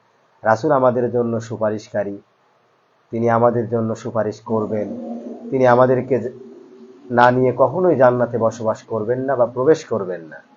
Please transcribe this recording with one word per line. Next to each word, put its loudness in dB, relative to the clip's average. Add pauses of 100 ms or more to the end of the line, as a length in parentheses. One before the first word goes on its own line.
(440)
রাসূল 2
আমাদের 2
জন্য -2
সুপারিশকারী, -6 (920)
তিনি -2
আমাদের 2
জন্য -2
সুপারিশ -6
করবেন, -4 (520)
তিনি 2
আমাদেরকে 2 (840)
না 6
নিয়ে 2
কখনোই 2
জান্নাতে 2
বসবাস -2
করবেন -4
না -2
বা 2
প্রবেশ 2
করবেন -6
না। -20 (160)